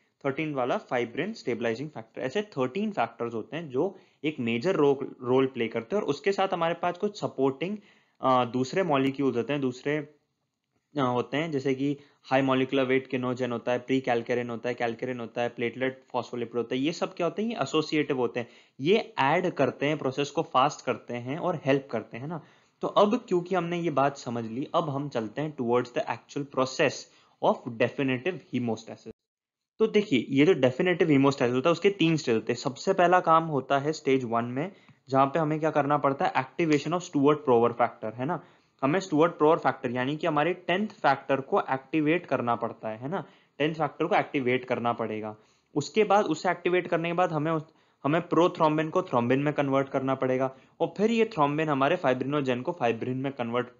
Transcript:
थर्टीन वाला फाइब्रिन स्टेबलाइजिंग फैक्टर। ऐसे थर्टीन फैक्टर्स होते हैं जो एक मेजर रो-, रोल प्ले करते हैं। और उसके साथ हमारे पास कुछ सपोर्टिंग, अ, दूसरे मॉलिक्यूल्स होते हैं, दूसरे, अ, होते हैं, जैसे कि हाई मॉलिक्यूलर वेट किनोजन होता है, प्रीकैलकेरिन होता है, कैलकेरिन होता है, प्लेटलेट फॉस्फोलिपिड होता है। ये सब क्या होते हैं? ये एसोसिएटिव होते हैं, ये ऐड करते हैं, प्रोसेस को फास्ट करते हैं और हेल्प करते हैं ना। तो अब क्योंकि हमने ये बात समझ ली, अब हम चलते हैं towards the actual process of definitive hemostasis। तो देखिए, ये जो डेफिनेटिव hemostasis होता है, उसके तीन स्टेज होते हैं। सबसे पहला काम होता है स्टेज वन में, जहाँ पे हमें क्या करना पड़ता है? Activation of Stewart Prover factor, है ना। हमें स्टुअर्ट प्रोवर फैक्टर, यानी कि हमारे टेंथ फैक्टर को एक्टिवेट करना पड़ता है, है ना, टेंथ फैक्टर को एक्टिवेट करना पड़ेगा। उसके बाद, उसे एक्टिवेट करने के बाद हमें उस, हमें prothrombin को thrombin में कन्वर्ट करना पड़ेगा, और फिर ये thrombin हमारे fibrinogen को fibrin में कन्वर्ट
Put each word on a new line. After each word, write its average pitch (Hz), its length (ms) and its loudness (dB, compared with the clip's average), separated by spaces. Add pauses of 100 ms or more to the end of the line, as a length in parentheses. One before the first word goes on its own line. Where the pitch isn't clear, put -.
(260)
थर्टीन 147 280 -4
वाला 139 240 0
फाइब्रिन 135 560 -4
स्टेबलाइजिंग 117 560 -4
फैक्टर। - 320 -14
ऐसे 165 200 -2
थर्टीन 190 500 -2
फैक्टर्स 117 420 -4
होते 113 240 -8
हैं 165 120 -10
जो 151 280 -2 (260)
एक 151 160 -4
मेजर 120 360 0
रो-, 143 460 0
रोल 131 260 2
प्ले 113 200 -4
करते 113 280 -6
हैं। 208 80 -2
और - 60 -2
उसके 196 220 -2
साथ 196 220 0
हमारे 170 200 0
पास 175 240 -4
कुछ 208 220 -6
सपोर्टिंग, 135 580 -2 (440)
अ, 127 240 4
दूसरे 131 380 -2
मॉलिक्यूल्स 135 540 0
होते 117 160 -2
हैं, 147 80 -2
दूसरे, 135 360 -2 (1000)
अ, 143 40 2
होते 123 360 0
हैं, 165 140 -2
जैसे 143 240 0
कि 143 220 -2 (260)
हाई 135 180 2
मॉलिक्यूलर 131 440 2
वेट 131 220 2
किनोजन 123 440 -2
होता 117 200 -4
है, 123 80 0
प्रीकैलकेरिन 123 720 -2
होता 117 200 -6
है, 123 60 -2
कैलकेरिन 123 440 -4
होता 117 220 -6
है, 120 80 0
प्लेटलेट 120 600 -4
फॉस्फोलिपिड 120 460 -6
होता 117 180 -2
है। 131 60 -2
ये 151 100 0
सब 185 240 -6
क्या 175 120 0
होते 165 140 -4
हैं? 220 80 -4
ये 233 60 -6
एसोसिएटिव 151 640 0
होते 123 220 -2
हैं, 117 80 -6 (320)
ये 175 400 2
ऐड 160 320 2
करते - 340 0
हैं, 151 120 0
प्रोसेस 143 340 -4
को 170 100 -2
फास्ट 143 440 2
करते 120 280 -4
हैं 123 240 -6
और 170 280 -4
हेल्प 139 260 2
करते 113 260 -6
हैं 127 100 -10
ना। 160 140 -8 (400)
तो 165 60 0
अब 208 400 4
क्योंकि 180 280 0
हमने 170 240 -2
ये 170 100 -2
बात 139 280 2
समझ 117 280 -6
ली, 113 300 -6
अब 165 140 0
हम 139 200 -4
चलते 113 320 -4
हैं 151 160 -6
towards 120 360 0
the 143 80 -4
actual - 440 -8 (100)
process - 380 0 (500)
of 185 120 4 (220)
definitive 131 600 -2 (180)
hemostasis। 117 560 -6 (680)
तो 220 80 4
देखिए, 208 420 2
ये 135 160 6
जो 185 80 8
डेफिनेटिव 170 540 2
hemostasis 135 460 4
होता 131 160 2
है, - 20 6
उसके 165 180 2
तीन 165 280 4
स्टेज 131 180 0
होते 110 180 0
हैं। 117 60 -8
सबसे 143 340 -2
पहला 180 260 4
काम 165 240 4
होता 139 360 0
है 147 140 -2
स्टेज 135 300 2
वन 117 220 0
में, 135 260 -6 (380)
जहाँ 135 160 4
पे 160 140 0
हमें 156 200 0
क्या 151 120 0
करना 147 260 2
पड़ता 139 280 0
है? - 80 0
Activation 151 580 0
of 175 100 -2
Stewart 147 360 2 (120)
Prover 117 220 6
factor, 113 420 -2
है 127 120 -6
ना। 156 180 -4 (380)
हमें 147 180 2
स्टुअर्ट 165 340 2
प्रोवर 156 240 4
फैक्टर, 131 340 -2
यानी 127 260 -4
कि 160 100 -4
हमारे 151 260 0
टेंथ 185 340 -2
फैक्टर 135 540 0
को - 200 0
एक्टिवेट 156 640 -2
करना 120 300 -2
पड़ता 113 340 -6
है, 110 80 -8
है 127 120 -10
ना, 165 160 -6 (320)
टेंथ 156 180 -2
फैक्टर 156 300 -4
को 185 100 0
एक्टिवेट 127 500 0
करना 117 280 -2
पड़ेगा। 107 420 -6 (400)
उसके 147 280 0
बाद, 196 220 4
उसे 160 260 -2
एक्टिवेट 175 360 0
करने 170 220 -2
के 170 40 -2
बाद 175 180 0
हमें 156 200 -2
उस, 156 120 -2 (400)
हमें 160 200 2 (100)
prothrombin 160 560 4
को 185 120 0
thrombin 123 360 2
में 143 160 0
कन्वर्ट 135 360 0
करना 135 260 -2
पड़ेगा, 131 400 0 (240)
और 165 180 -2
फिर 220 140 2
ये 226 260 2
thrombin 147 300 2
हमारे 143 300 2
fibrinogen 131 640 0
को 127 200 -6
fibrin 117 340 0
में 135 160 -4
कन्वर्ट 120 360 -4 (120)